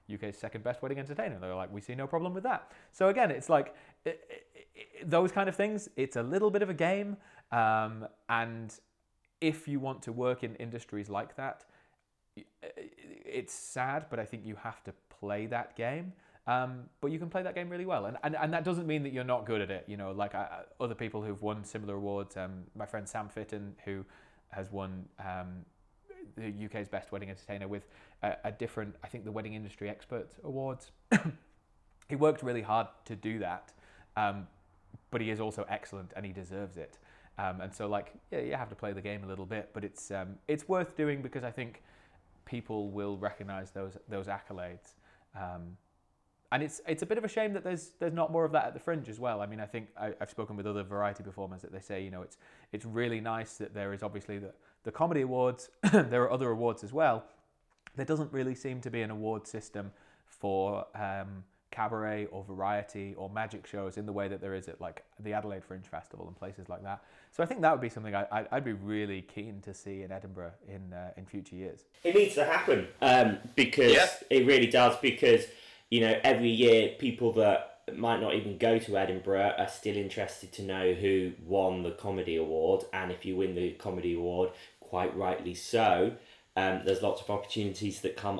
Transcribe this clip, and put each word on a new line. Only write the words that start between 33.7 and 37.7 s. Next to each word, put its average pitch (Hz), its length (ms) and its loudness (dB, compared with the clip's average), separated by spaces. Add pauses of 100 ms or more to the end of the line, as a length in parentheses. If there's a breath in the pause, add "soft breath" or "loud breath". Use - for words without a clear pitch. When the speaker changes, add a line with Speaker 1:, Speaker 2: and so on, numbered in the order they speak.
Speaker 1:
um, 101 320 -2 (640)
but 120 120 -4
he 110 100 -2
is 107 80 -4
also 107 280 -4
excellent 98 480 -8
and 98 100 -8
he 95 60 -10
deserves 92 460 -10
it. - 220 -14 (400 soft breath)
Um, 92 220 -4
and 98 120 -10